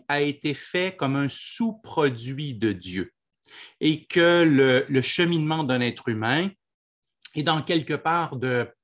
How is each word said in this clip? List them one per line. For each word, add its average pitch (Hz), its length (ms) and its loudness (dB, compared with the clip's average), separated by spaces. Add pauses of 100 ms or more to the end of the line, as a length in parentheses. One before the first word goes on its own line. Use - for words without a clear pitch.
a 143 140 0
été 147 340 -2
fait 185 420 -4
comme 135 200 -2
un 139 120 0
sous-produit 139 1300 -4
de 107 160 0
Dieu 90 420 -8 (680)
et 156 260 0
que 175 380 4
le, 135 440 6
le 131 140 2
cheminement 160 640 0
d'un 127 160 0
être 120 280 -4
humain 120 420 -2 (840)
est 151 80 -4
dans 160 180 0
quelque 156 340 -2
part 160 420 -2
de, 123 320 -2 (160)